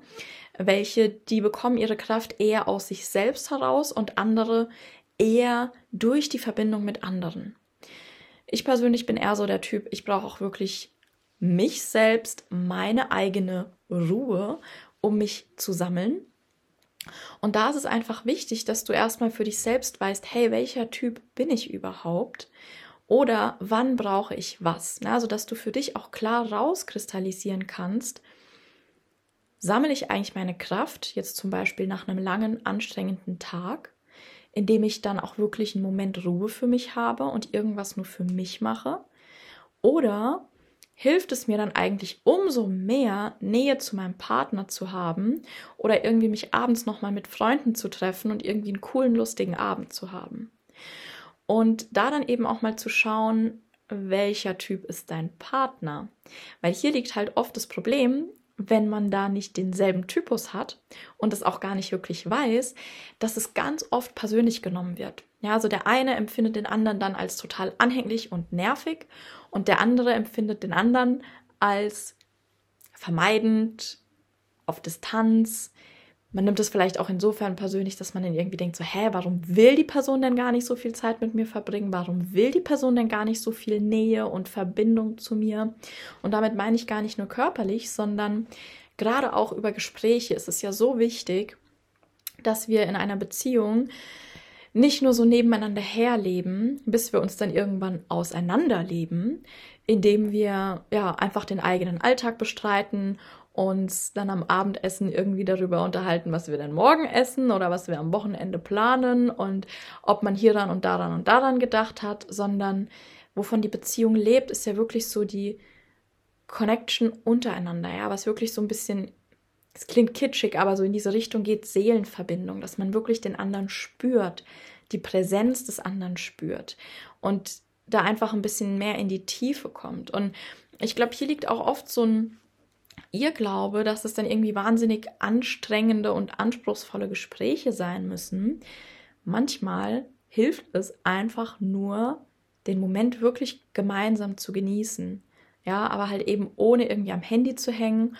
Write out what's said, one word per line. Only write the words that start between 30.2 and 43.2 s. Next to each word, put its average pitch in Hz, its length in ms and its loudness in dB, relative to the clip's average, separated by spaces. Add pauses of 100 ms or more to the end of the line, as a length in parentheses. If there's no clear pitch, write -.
meine 180 220 -6
Kraft, - 580 -6
jetzt - 220 -8
zum 190 140 -4
Beispiel 190 360 -4
nach 190 220 -6
einem 190 140 -4
langen, 214 420 -2
anstrengenden 190 720 -4
Tag, 185 540 -10 (600)
in 208 140 0
dem 220 180 6
ich 214 180 -2
dann 196 180 -2
auch - 180 -10
wirklich 214 360 -2
einen 190 100 0
Moment 190 400 -2
Ruhe 180 240 0
für 220 180 -4
mich 247 280 0
habe 240 300 -2
und 233 280 -4
irgendwas 208 440 -4
nur 185 100 -6
für - 180 -6
mich 180 360 -4
mache? 226 400 -4 (840)
Oder 247 640 2 (460)
hilft 349 380 2
es 247 140 -4
mir 208 120 0
dann 208 140 -2
eigentlich 190 520 -2
umso 294 420 4
mehr, 202 760 0